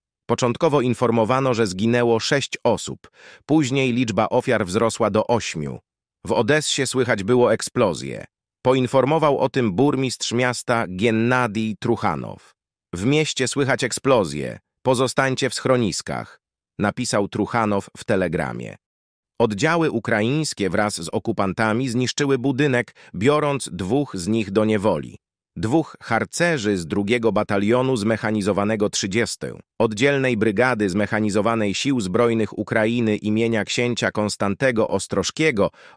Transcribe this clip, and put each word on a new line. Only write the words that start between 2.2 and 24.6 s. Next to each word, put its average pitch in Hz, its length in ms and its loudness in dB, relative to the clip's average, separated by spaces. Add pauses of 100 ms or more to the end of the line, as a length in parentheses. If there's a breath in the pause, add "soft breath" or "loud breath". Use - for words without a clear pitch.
osób. - 480 -4 (340 loud breath)
Później 135 480 2
liczba 113 360 0
ofiar 113 360 0
wzrosła 107 440 0
do 104 180 0
ośmiu. 78 520 -2 (460)
W 87 60 -4
Odessie 139 560 0
słychać 117 360 0
było 120 300 4
eksplozje. 67 720 -2 (360)
Poinformował 135 800 2
o 127 100 0
tym 117 220 0
burmistrz 131 600 0
miasta 120 560 0
Gennadij 110 920 0
Truchanow. 78 720 -4 (440)
„W 90 100 -4
mieście 143 420 0
słychać 135 360 -2
eksplozje. 76 760 0 (240)
Pozostańcie 131 680 0
w - 40 -8
schroniskach”, 95 840 -2 (400)
napisał 104 480 -2
Truchanow 104 720 -2
w - 60 -16
telegramie. 76 720 -2 (640)
Oddziały 135 500 0
ukraińskie 113 800 -2
wraz 104 320 -2
z 82 80 -10
okupantami 107 800 -2
zniszczyły 131 480 0
budynek, 127 580 0 (200 loud breath)
biorąc 143 580 0
dwóch 98 440 -2
z 85 100 -6
nich 107 240 0
do 107 140 2